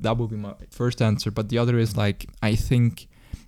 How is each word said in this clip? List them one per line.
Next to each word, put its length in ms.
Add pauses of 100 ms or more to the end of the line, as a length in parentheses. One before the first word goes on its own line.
that 180
would 120
be 60
my 180 (160)
first 320
answer. 280
But 200
the 80
other 200
is, 180
like, 300 (160)
I 120
think 540 (400)